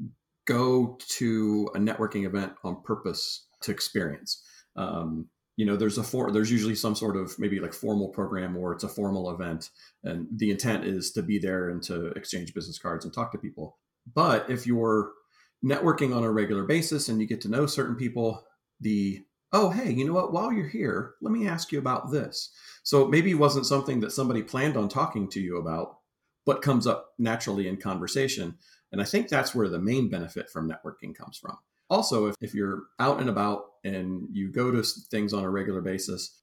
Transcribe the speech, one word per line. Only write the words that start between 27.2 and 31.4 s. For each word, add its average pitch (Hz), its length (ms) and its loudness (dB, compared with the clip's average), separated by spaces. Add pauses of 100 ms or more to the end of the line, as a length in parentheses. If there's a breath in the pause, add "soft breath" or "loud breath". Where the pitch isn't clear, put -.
in 95 80 -2
conversation. 95 800 -4 (360 soft breath)
And 98 80 -2
I - 20 2
think 220 240 0
that's 139 260 0
where 110 140 2
the 87 100 -2
main 113 320 2
benefit 87 400 -6
from 80 200 -4
networking - 440 -10
comes - 240 -16
from. - 200 -14 (340)